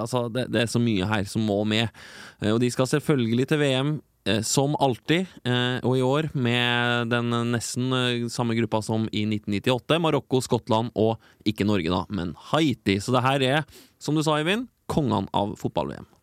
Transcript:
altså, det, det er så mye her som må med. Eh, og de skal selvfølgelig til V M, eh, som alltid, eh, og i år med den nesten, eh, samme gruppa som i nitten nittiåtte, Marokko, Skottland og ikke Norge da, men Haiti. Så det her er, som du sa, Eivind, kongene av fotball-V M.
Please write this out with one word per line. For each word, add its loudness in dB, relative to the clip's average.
altså, -2
det, -4
det 2
er 0
så 2
mye 2
her 0
som 0
må 2
med. 2
Eh, 2
og 2
de 2
skal 0
selvfølgelig 2
til 0
V 2
M, 0
eh, 2
som 0
alltid, 2
eh, 0
og 2
i 2
år 0
med 0
den 0
nesten, -4
eh, 0
samme -2
gruppa 0
som 0
i 0
nitten -2
nittiåtte, 0
Marokko, 0
Skottland 0
og 2
ikke 0
Norge 2
da, 0
men -6
Haiti. 0
Så -2
det 2
her 2
er, -2
som -2
du 0
sa, 2
Eivind, -2
kongene 0
av 0
fotball-V -4
M. -16